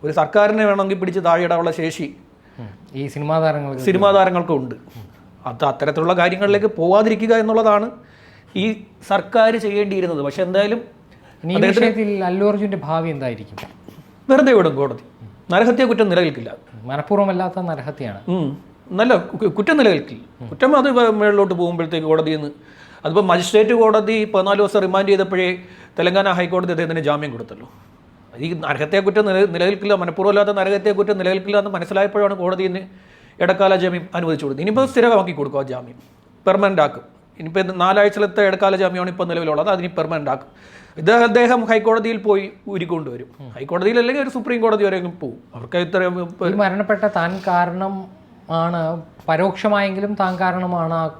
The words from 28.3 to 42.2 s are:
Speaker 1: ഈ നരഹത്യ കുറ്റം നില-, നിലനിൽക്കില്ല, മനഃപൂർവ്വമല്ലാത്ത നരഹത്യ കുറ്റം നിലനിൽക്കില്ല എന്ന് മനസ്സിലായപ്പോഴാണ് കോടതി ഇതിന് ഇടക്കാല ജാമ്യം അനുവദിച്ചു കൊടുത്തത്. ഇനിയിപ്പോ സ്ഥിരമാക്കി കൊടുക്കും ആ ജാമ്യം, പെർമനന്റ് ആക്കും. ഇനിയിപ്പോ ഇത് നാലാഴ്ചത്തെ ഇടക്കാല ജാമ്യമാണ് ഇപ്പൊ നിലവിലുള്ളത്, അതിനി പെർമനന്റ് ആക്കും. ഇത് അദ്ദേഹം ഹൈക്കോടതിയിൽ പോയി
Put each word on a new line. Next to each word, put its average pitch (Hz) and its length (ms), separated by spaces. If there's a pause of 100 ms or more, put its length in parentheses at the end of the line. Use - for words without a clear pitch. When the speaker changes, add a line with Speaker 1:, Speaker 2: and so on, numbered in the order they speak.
Speaker 1:
ഈ 160 160
നരഹത്യ 151 460
കുറ്റം 202 260
നില-, 190 240
നിലനിൽക്കില്ല, 185 440
മനഃപൂർവ്വമല്ലാത്ത 196 640
നരഹത്യ 196 340
കുറ്റം 202 260
നിലനിൽക്കില്ല 190 400
എന്ന് 202 140
മനസ്സിലായപ്പോഴാണ് 196 640
കോടതി 185 300
ഇതിന് 185 220 (540)
ഇടക്കാല 190 360
ജാമ്യം 180 400
അനുവദിച്ചു 160 300
കൊടുത്തത്. 139 180
ഇനിയിപ്പോ 220 220
സ്ഥിരമാക്കി 233 460
കൊടുക്കും 143 280
ആ 139 40
ജാമ്യം, 123 320 (520)
പെർമനന്റ് 190 340
ആക്കും. - 340 (240)
ഇനിയിപ്പോ 165 220
ഇത് 185 200
നാലാഴ്ചത്തെ 202 680
ഇടക്കാല 190 280
ജാമ്യമാണ് 185 340
ഇപ്പൊ 185 160
നിലവിലുള്ളത്, 170 440
അതിനി 180 180
പെർമനന്റ് 156 440
ആക്കും. - 440 (220)
ഇത് 175 140
അദ്ദേഹം 233 540
ഹൈക്കോടതിയിൽ 226 520
പോയി 196 340 (160)